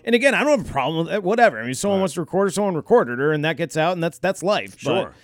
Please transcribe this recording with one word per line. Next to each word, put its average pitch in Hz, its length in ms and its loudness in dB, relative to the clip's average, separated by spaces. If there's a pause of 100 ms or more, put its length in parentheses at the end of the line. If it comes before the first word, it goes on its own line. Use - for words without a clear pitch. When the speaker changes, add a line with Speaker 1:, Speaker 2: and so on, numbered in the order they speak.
Speaker 1:
and 226 80 4
again, 247 200 2
I 180 80 0
don't 285 160 2
have 170 80 -6
a - 60 -12
problem 156 320 -2
with 160 80 -4
that. 202 100 -2
Whatever. 190 380 2
I 117 60 -8
mean, 131 80 -4
someone 196 240 0
Speaker 2:
Right. 190 40 2
Speaker 1:
wants 190 120 -2
to 180 60 -4
record 185 260 0
her, 190 40 -2
someone 196 240 -2
recorded 147 440 2
her, 143 120 2
and 151 140 0
that 139 140 -2
gets 160 180 -4
out, 160 160 2
and 175 100 -4
that's, 165 160 -4
that's 190 240 -2
life. 156 360 -2
Speaker 2:
Sure. 120 260 -2
Speaker 1:
But - 80 -12 (120)